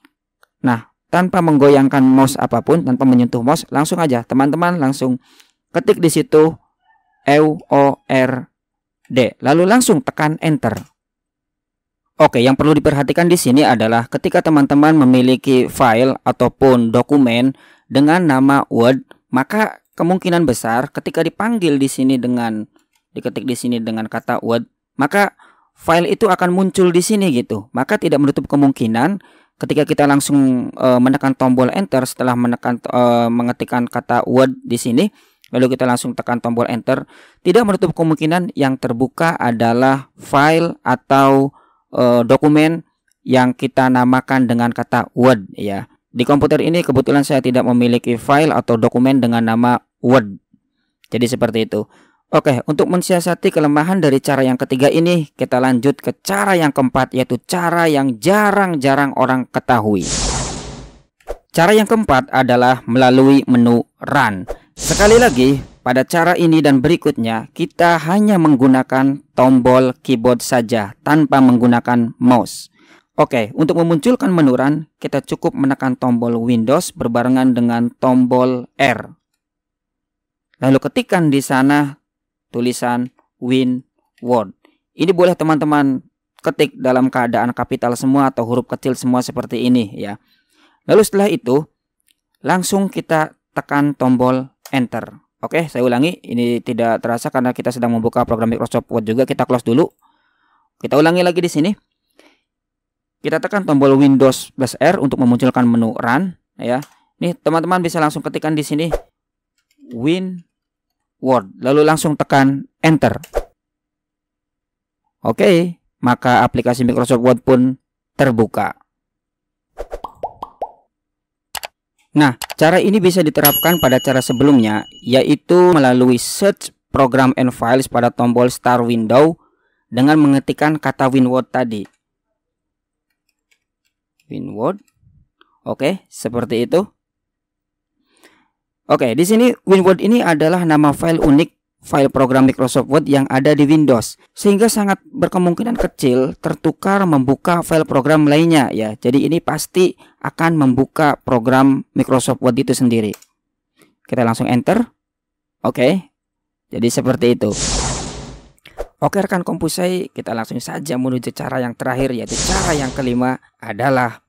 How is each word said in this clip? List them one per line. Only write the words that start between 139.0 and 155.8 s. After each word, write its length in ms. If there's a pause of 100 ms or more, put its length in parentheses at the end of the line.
di 80
sini 320 (160)
Win 160
Word 160
ini 240
adalah 400
nama 320
file 240
unik 640
file 240
program 400
Microsoft 400
Word 160
yang 240
ada 240
di 160
Windows, 480 (160)
sehingga 320
sangat 320 (160)
berkemungkinan 640
kecil 640
tertukar 640
membuka 560
file 240
program 400
lainnya 480
ya. 240
Jadi 320
ini 160
pasti 480 (320)
akan 320
membuka 640
program 720
Microsoft 480
Word 160
itu 160
sendiri. 400 (960)
Kita 160
langsung 240
Enter. 400 (720)
Oke, 480 (640)